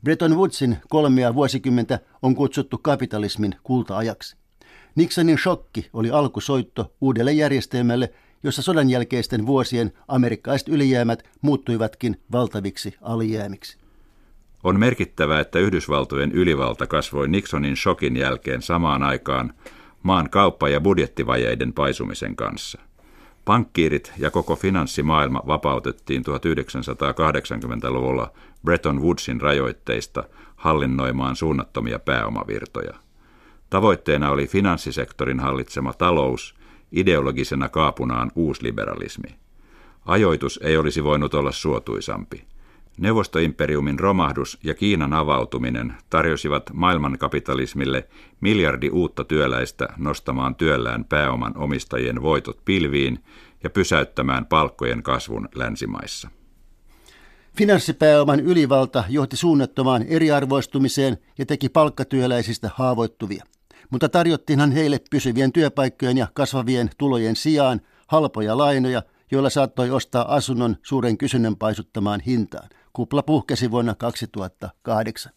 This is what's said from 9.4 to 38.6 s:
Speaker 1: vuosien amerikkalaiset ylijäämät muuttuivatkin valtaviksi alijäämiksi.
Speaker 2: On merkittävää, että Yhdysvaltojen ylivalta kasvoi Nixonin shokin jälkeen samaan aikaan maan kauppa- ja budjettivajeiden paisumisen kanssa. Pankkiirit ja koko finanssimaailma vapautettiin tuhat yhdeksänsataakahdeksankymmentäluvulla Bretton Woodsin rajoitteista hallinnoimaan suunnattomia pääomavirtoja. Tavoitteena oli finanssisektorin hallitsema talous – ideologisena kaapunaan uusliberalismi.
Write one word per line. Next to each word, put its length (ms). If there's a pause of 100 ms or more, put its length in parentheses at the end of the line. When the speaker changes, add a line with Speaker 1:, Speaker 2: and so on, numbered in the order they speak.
Speaker 1:
vuosien 460 (160)
amerikkalaiset 600
ylijäämät 560 (180)
muuttuivatkin 800 (100)
valtaviksi 680
alijäämiksi. 760 (840)
Speaker 2:
On 160
merkittävää, 600
että 200
Yhdysvaltojen 720
ylivalta 560
kasvoi 400
Nixonin 500
shokin 400
jälkeen 440
samaan 420
aikaan 500 (500)
maan 260
kauppa- 400
ja 120
budjettivajeiden 920
paisumisen 640
kanssa. 440 (680)
Pankkiirit 720
ja 140
koko 240
finanssimaailma 920
vapautettiin 760
tuhat 220
yhdeksänsataakahdeksankymmentäluvulla 1900 (320)
Bretton 360
Woodsin 400
rajoitteista 840 (320)
hallinnoimaan 800
suunnattomia 640
pääomavirtoja. 960 (760)
Tavoitteena 640
oli 160
finanssisektorin 920
hallitsema 540
talous – 600 (360)
ideologisena 800
kaapunaan 680
uusliberalismi. 920 (760)